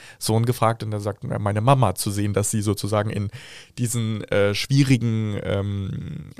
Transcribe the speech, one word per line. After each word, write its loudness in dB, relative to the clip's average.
Sohn 2
gefragt 2
und -6
er -4
sagt, -6
„Na, -4
meine 0
Mama“, 4
zu -2
sehen, 0
dass 0
sie 0
sozusagen 0
in -4
diesen, -2
äh, 2
schwierigen, 2
ähm, -4